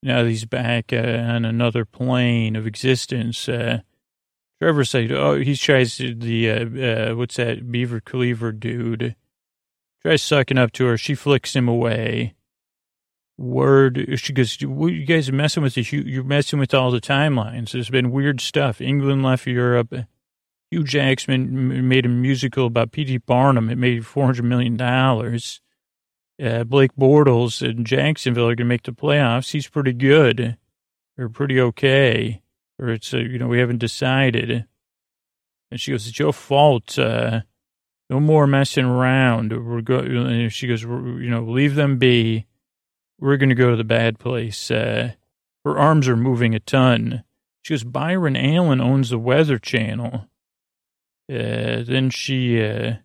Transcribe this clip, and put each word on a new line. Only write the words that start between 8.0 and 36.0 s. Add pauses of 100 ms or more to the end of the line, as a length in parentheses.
Cleaver
dude. (880)
Tries
sucking
up
to
her.
She
flicks
him
away. (1040)
Word,
she
goes,
"What,
you
guys
are
messing
with
the
hu-,
you're
messing
with
all
the
timelines.
There's
been
weird
stuff.
England
left
Europe. (720)
Hugh
Jackman
m-,
made
a
musical
about
P
T
Barnum.
It
made
four
hundred
million
dollars. (800)
Uh,
Blake
Bortles
in
Jacksonville
are
gonna
make
the
playoffs.
He's
pretty
good, (600)
or
pretty
okay, (340)
or
it's,
uh,
you
know,
we
haven't
decided." (1040)
And
she
goes,